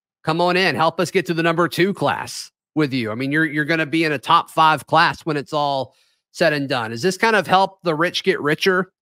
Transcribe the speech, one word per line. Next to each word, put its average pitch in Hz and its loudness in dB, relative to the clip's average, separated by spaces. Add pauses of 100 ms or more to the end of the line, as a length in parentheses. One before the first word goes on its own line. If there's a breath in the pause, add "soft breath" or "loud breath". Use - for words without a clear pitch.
(240)
come 160 -2
on 175 2
in, 180 2
help 160 0
us 175 -2
get 180 0
to 175 -4
the 160 -2
number 170 2
two 185 0
class - -4 (240)
with 147 0
you"? 113 -2
I 110 -6
mean, 135 -4
you're, 160 2
you're 151 -4
gonna 160 -2
be 160 -2
in 151 0
a 135 -2
top - 2
five 156 2
class 156 2
when 151 -2
it's 139 -8
all 143 -4 (360)
said 160 2
and 143 -2
done. 117 -4
Does 117 -8
this 185 -2
kind 226 2
of 190 0
help 190 2
the 170 0
rich 170 -4
get 185 0
richer 180 0 (100)